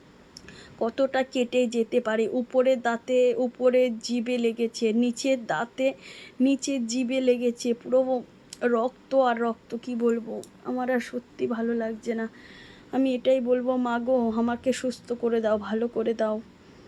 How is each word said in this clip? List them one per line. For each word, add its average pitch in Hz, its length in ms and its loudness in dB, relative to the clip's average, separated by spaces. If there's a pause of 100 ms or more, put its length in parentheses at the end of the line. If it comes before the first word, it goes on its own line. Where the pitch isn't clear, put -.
(800)
কতটা 262 440 0
কেটে 247 440 0
যেতে 233 320 0
পারে। 220 320 0
উপরের 254 500 2
দাঁতে, 247 560 2
উপরের 247 640 2
জিভে 240 380 -2
লেগেছে, 226 560 0
নিচের 240 520 0
দাঁতে, 233 480 -2 (460)
নিচের 269 480 0
জিভে 254 340 -2
লেগেছে, 247 520 0
পুরো 254 500 0 (380)
রক্ত 240 540 -2
আর 247 240 4
রক্ত। 233 420 -4
কি 247 140 -8
বলবো, 226 460 -2 (220)
আমার 254 280 -4
আর 247 80 2
সত্যি 247 480 -6
ভালো 233 260 -2
লাগছে 226 420 -4
না। 226 140 -4 (640)
আমি 262 240 2
এটাই 262 260 2
বলবো, 247 360 0
মা 240 220 0
গো 233 320 2
আমাকে 240 420 0
সুস্থ - 400 -6
করে 233 280 0
দাও, 214 160 2
ভালো 214 300 -2
করে 226 260 -2
দাও, 220 280 -2 (460)